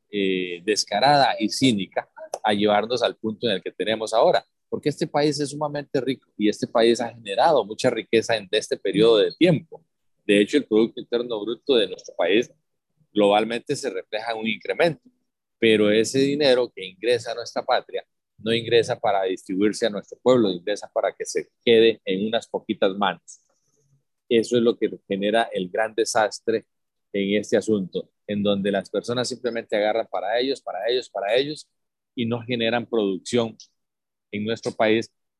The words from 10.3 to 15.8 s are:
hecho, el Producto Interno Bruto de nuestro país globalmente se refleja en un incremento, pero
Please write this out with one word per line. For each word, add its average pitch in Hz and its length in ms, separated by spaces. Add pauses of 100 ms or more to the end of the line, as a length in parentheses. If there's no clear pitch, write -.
hecho, 104 160
el 135 80
Producto 113 360
Interno 120 400
Bruto 120 340
de 104 140
nuestro - 260
país 92 360 (600)
globalmente 110 640
se 127 160
refleja 107 420
en 113 60
un 110 80
incremento, 110 560 (560)
pero 107 320